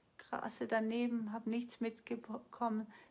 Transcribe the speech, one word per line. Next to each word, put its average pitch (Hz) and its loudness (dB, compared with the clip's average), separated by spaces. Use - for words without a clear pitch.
Krasse - -4
daneben, 226 2
hab 220 -4
nichts 233 0
mitbekommen. 226 -2